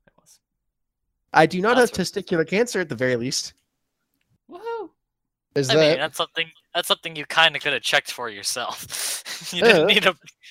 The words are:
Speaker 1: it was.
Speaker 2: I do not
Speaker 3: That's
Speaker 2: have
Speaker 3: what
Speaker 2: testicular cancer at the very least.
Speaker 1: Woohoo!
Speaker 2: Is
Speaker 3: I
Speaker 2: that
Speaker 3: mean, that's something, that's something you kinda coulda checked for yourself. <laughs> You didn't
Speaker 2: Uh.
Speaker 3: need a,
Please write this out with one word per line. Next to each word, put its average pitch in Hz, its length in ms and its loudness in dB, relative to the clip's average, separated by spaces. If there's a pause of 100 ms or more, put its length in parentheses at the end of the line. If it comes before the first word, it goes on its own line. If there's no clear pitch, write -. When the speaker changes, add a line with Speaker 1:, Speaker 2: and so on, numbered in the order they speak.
Speaker 1:
it - 120 -20
was. - 200 -20 (960)
Speaker 2:
I 160 120 6
do 180 160 -2
not 226 140 2
Speaker 3:
That's 247 160 4
Speaker 2:
have - 80 -6
Speaker 3:
what 185 260 -6
Speaker 2:
testicular 160 220 0
cancer 220 320 -2
at 165 100 -4
the 127 60 -6
very 127 220 0
least. - 360 -6 (960)
Speaker 1:
Woohoo! 440 400 -10 (680)
Speaker 2:
Is 139 140 0
Speaker 3:
I 147 60 2
Speaker 2:
that 156 60 6
Speaker 3:
mean, 156 180 4
that's 156 180 -4
something, 165 320 -6 (240)
that's 175 140 -4
something 165 280 -4
you 147 100 -10
kinda 160 340 2
coulda 139 220 -2
checked - 300 0
for 120 180 -8
yourself. - 920 -8
<laughs> - 40 -16 (240)
You 180 120 0
didn't 208 200 6
Speaker 2:
Uh. - 40 4
Speaker 3:
need 202 180 4
a, 180 100 4 (360)